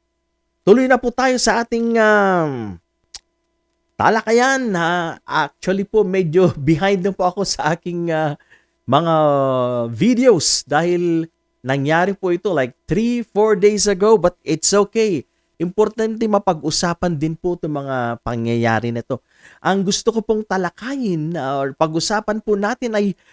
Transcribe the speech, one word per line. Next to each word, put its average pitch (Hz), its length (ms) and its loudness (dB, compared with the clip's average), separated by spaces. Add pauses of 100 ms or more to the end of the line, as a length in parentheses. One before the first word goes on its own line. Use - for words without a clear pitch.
(680)
Tuloy 247 160 6
na 254 160 4
po 254 160 -2
tayo 254 240 2
sa 226 240 0
ating, 233 320 -2
um, 180 800 2 (1200)
talakayan. 233 800 2
Ha? 170 480 -2
Actually 180 640 -4
po, 214 160 2
medyo 185 520 2
<laughs> 139 120 -2
behind 190 320 2
na 190 160 -2
po 185 80 -2
ako 180 240 -2
sa 156 240 -2
aking, 170 400 -4
ah, 156 240 -2 (500)
mga 160 280 2 (760)
videos 214 720 2
dahil 170 640 0 (320)
nangyari 151 560 0
po 185 160 -4
ito 175 240 -2
like 131 160 0 (160)
three, 233 400 -2
four 208 320 2
days 208 320 2
ago, 202 240 4
but 175 320 2
it's 156 240 -2
okay. 202 560 0 (320)
Importante 220 640 -2
mapag-usapan 175 960 -2
din 160 160 -2
po 175 240 -4
itong 147 240 -6
mga 123 400 -4
pangyayari 117 720 0
na 117 80 -6
to. 123 160 -6 (400)
Ang 190 320 0
gusto 220 240 -2
ko 220 80 -2
pong 214 240 -2
talakayin, 185 880 -4
ah, 139 320 -4
or 135 80 -6
pag-usapan 208 640 -2
po 208 160 -2
natin 220 400 -4
ay 208 240 -2 (140)